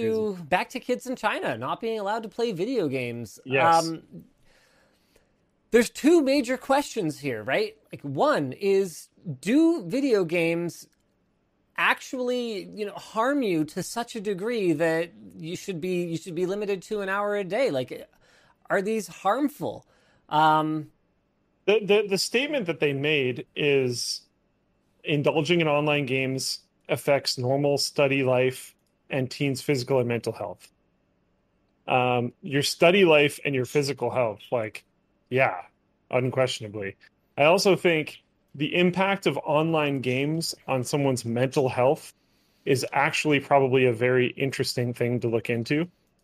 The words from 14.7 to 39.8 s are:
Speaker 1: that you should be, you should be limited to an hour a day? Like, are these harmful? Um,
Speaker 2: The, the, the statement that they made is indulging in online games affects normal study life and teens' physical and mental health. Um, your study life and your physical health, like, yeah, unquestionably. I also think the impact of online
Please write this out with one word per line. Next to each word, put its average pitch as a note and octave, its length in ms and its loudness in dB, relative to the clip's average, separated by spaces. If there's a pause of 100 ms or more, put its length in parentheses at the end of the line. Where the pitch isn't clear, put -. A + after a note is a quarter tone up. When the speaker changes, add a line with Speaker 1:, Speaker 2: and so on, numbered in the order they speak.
Speaker 1:
that E3 380 0 (260)
you E3+ 180 -10
should E3+ 260 -10
be, F3+ 240 -2
you E3 120 -6
should E3 180 -10
be F3+ 100 -2
limited G3 380 -4
to G#3+ 180 -6
an F#3+ 80 -6
hour G#3 260 -2
a G3+ 80 -2
day? G#3 260 -2
Like, C3 380 -6 (640)
are F#3+ 120 2
these G#3 260 -4
harmful? F#3+ 800 -4 (440)
Um, D#3 580 2 (800)
Speaker 2:
The, G#3+ 180 4
the, G3+ 260 4
the F#3+ 80 0
statement C4+ 500 -2
that D#3+ 120 -4
they C#3+ 140 2
made C3+ 520 0 (100)
is C3+ 640 0 (800)
indulging D3+ 560 2
in D#3+ 80 2
online D3 380 2
games C3 540 -4 (300)
affects C#3+ 480 0
normal C#3 400 0
study C#3 460 0
life B2+ 500 0 (360)
and C3 200 -2
teens' C#3 320 -4
physical C3+ 380 0
and A#2+ 80 0
mental A#2 240 -4
health. G2 400 -12 (1160)
Um, B2 440 2 (100)
your C#3+ 220 -2
study F3+ 400 4
life D3 400 6
and C#3+ 100 -2
your B2+ 120 0
physical C3 440 -2
health, A2+ 300 -2 (120)
like, A2+ 320 -4 (460)
yeah, B2 280 2 (520)
unquestionably. A#2+ 840 -2 (420)
I C3+ 60 4
also F#3 320 6
think D#3+ 460 0 (340)
the D3 180 -4
impact F#3 540 2
of C#3+ 120 0
online D3+ 600 0